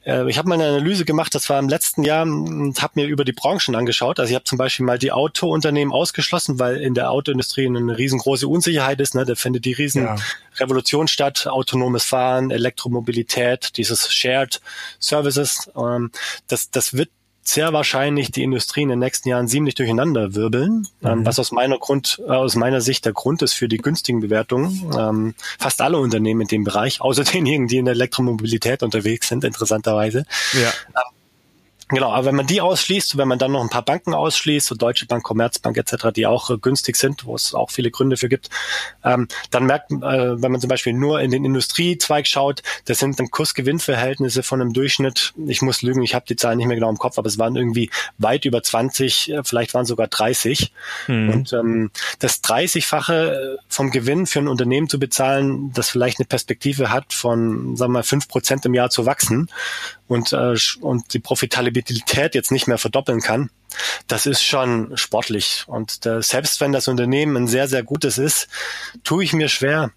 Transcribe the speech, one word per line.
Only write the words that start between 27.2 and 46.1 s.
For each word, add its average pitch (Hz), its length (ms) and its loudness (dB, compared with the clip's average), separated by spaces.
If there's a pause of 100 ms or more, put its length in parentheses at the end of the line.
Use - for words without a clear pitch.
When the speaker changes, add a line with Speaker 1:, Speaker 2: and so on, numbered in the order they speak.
Speaker 1:
<laughs> - 100 0
denjenigen, 143 360 2
die 123 80 2
in 123 80 2
der 123 80 2
Elektromobilität 117 920 0
unterwegs 110 460 0
sind, 120 160 -2
interessanterweise. 110 800 0 (260)
Speaker 2:
Ja. 123 160 2 (220)
Speaker 1:
Ähm, - 240 -4 (760)
genau, 131 220 2
aber 131 140 0
wenn 135 100 2
man 139 120 0
die 190 120 2
ausschließt, 185 580 0
wenn 135 120 2
man 127 100 2
dann 131 140 2
noch 135 80 0
ein 117 80 -2
paar 123 120 -2
Banken 165 320 -2
ausschließt, 151 540 0
so 127 80 -4
Deutsche 117 300 0
Bank, 120 180 0
Commerzbank 113 540 -2
et 113 100 -2
cetera, - 240 -2
die 107 160 0
auch, 117 220 0
äh, 120 80 0
günstig 131 400 0
sind, 139 260 -2
wo 117 100 -10
es - 200 -4
auch - 180 -2
viele 120 200 -2
Gründe 131 260 2
für 127 100 -2
gibt, 131 220 -2 (560)
ähm, 123 240 2 (220)
dann 127 160 4
merkt, 139 260 0
äh, 127 480 0
wenn 127 100 2
man 127 80 0
zum 123 80 -4
Beispiel 127 240 0
nur 143 300 0
in 131 100 0
den 135 140 0
Industriezweig 147 840 0
schaut, 139 340 0 (220)
das - 160 0
sind 135 180 0
dann 131 140 -2
Kurs-Gewinn-Verhältnisse 131 1120 0
von 131 160 -2
einem 120 140 0
Durchschnitt, 135 600 0 (140)
ich 127 140 -2
muss 131 200 0
lügen, 127 220 2
ich 113 100 0